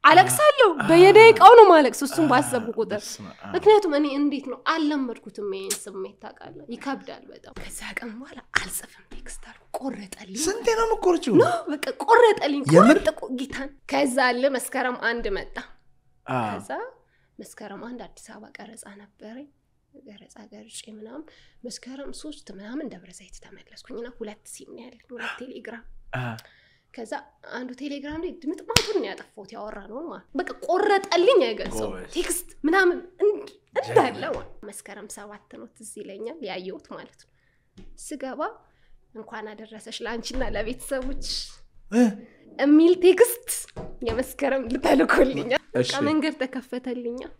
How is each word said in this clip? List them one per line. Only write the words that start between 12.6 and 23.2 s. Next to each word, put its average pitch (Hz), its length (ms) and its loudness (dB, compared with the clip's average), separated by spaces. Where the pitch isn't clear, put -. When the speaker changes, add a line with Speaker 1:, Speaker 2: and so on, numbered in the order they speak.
Speaker 2:
የምር? 175 260 8
Speaker 1:
ቆርጥ 320 240 4
ቆ-፣ - 180 -12
ጌታን። 269 380 -10
ከዛ 269 360 -2
አለ 247 260 0
መስከረም 254 520 -6
አንድ 233 300 -4
መጣ። - 240 -10
Speaker 2:
አ። 127 180 -4
Speaker 1:
ከዛ 104 260 -8
መስከረም 196 440 -18
አንድ 240 200 -16
አዲስ - 240 -20
አበባ 214 280 -20
ቀረጻ 220 300 -20
ነበረኝ። 220 540 -20
ቀረጻ 202 340 -20
ገርጬ 214 340 -20
ምናምን 226 320 -18
መስከረም 262 520 -16
ሦስት - 380 -18
ምናምን 226 380 -12
ደብረ 175 240 -20
ዘይት - 260 -20